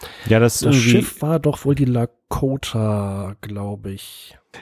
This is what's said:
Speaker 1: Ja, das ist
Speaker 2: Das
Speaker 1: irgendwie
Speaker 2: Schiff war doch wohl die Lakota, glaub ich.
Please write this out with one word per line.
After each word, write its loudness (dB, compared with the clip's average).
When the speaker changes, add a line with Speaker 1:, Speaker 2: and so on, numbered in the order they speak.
Speaker 1:
Ja, 6
das 4
ist -2
Speaker 2:
Das 4
Speaker 1:
irgendwie 4
Speaker 2:
Schiff 2
war 0
doch -2
wohl 2
die 0
Lakota, -4
glaub -10
ich. -16